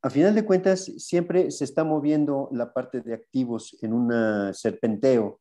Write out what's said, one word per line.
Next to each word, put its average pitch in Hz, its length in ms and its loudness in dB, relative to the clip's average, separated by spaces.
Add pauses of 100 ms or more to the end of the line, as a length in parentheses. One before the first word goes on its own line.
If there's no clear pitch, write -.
A - 80 -2
final 180 260 4
de 214 80 2
cuentas, 190 400 2 (140)
siempre 175 540 0
se - 120 -6
está 160 220 -2
moviendo 147 640 0
la 120 220 -6
parte 127 260 -6
de 113 140 -8
activos 117 680 -6
en 110 120 -4
un 113 600 0
serpenteo 110 880 0